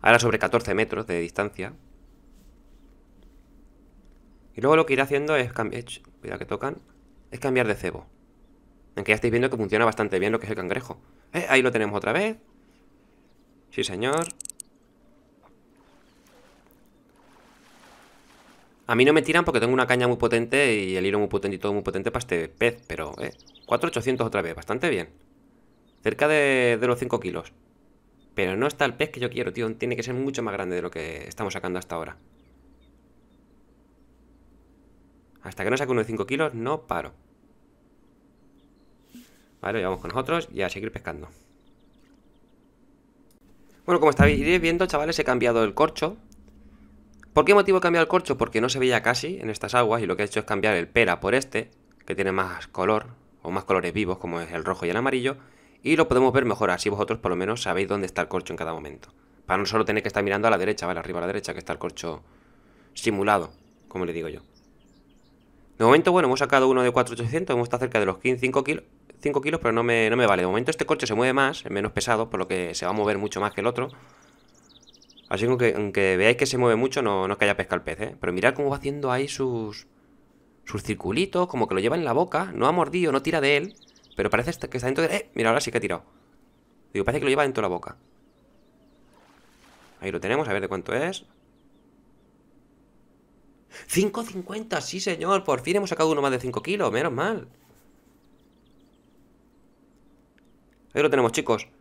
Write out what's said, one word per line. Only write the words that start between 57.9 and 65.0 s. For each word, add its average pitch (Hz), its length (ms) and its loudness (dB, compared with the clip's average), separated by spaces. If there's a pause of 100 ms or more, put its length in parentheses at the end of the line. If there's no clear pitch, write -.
está 90 160 -4
el 80 60 -4
corcho 92 240 -6
en 85 40 -8
cada 80 160 -6
momento. 76 400 -14 (340)
Para 92 120 2
no 101 80 0
solo 110 180 2
tener 104 180 0
que 107 60 -4
estar 101 160 -2
mirando 101 240 2
a - 20 6
la 98 80 4
derecha, 95 280 -2
¿vale? 87 120 -4
Arriba 87 200 -8
a - 20 -4
la 87 80 -4
derecha, 98 240 -6
que - 80 -10
está - 120 -8
el 76 60 -6
corcho - 460 -10 (720)
simulado, 101 580 0 (340)
como 92 200 -6
le 85 60 -6
digo 82 160 -6
yo. 76 120 -12 (1400)